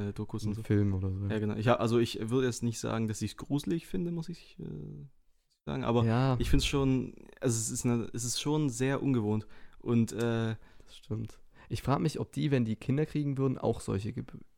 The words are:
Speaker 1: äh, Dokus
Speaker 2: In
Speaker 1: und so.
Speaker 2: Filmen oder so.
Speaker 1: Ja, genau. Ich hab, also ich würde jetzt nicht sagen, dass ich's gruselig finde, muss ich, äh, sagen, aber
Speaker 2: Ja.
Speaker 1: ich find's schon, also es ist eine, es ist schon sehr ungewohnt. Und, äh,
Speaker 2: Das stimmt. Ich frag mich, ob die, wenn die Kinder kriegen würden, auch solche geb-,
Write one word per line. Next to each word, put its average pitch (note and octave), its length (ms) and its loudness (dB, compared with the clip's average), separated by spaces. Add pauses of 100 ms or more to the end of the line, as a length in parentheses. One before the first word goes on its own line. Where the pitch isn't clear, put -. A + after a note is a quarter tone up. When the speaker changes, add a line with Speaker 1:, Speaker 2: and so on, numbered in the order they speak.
Speaker 1:
äh, G2+ 40 -6
Dokus G#2+ 300 -6
Speaker 2:
In G#2+ 80 -2
Speaker 1:
und G2+ 60 -4
so. A2 80 -8
Speaker 2:
Filmen G2+ 280 4
oder F#2+ 200 0
so. G2 160 -4
Speaker 1:
Ja, G#2+ 100 0
genau. G#2 180 0
Ich G#2+ 120 2
hab, A#2+ 120 6
also A#2 180 4
ich A#2 200 2 (100)
würde C3 180 2
jetzt A#2+ 160 -2
nicht A#2 180 0
sagen, A2 280 0
dass G#2+ 140 -4
ich's A#2 160 -4
gruselig E3 480 -2
finde, F3 240 -2
muss E3+ 180 -6
ich, - 320 -14
äh, D3+ 460 -10 (600)
sagen, C3+ 180 -4
aber A#2 200 4
Speaker 2:
Ja. B2 340 4
Speaker 1:
ich A#2 120 2
find's C#3 160 6
schon, C3 480 2 (260)
also A#2 180 2
es A2+ 120 -2
ist B2 160 -2
eine, A#2 260 0
es A#2 120 -4
ist A#2+ 160 -2
schon D3+ 280 2
sehr C3 340 0
ungewohnt. G#2+ 440 2 (320)
Und, A#2 340 2
äh, A2+ 440 0 (280)
Speaker 2:
Das - 120 -20
stimmt. A2 440 -8 (300)
Ich - 120 -4
frag C3 180 2
mich, D#3+ 200 -2
ob - 120 -8
die, C#3+ 180 0
wenn B2+ 160 2
die A2 100 -2
Kinder D3 300 0
kriegen C#3+ 320 -4
würden, C3+ 180 0
auch - 240 0
solche G#2+ 320 -4
geb-, - 240 -10 (220)